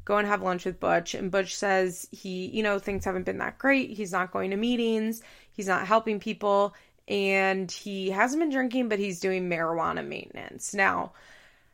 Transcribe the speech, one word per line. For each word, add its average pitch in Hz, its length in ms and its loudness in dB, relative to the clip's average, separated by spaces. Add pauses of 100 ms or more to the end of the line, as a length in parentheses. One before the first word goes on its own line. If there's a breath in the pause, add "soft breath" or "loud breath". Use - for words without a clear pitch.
go 208 140 2
and 208 100 2
have 208 140 2
lunch 185 240 -2
with 185 140 -4
Butch. 170 340 2
And 190 160 -4
Butch 185 260 0
says 190 560 0
he, 185 360 -8
you 214 160 -2
know, 202 160 2
things 196 260 -4
haven't 185 200 -2
been 196 140 -4
that - 200 -6
great. 269 320 2
He's 202 200 -6
not 180 200 0
going 190 200 -2
to 196 60 0
meetings. 226 640 0 (300 loud breath)
He's 196 160 -8
not 185 180 2
helping 214 340 2
people. 202 540 2 (340 loud breath)
And 190 640 2
he 190 380 -6
hasn't 247 320 2
been 320 80 0
drinking, 254 400 0
but 208 100 0
he's 196 200 -2
doing 185 300 0
marijuana 165 560 0
maintenance. - 680 -10
Now, 190 400 2 (600 loud breath)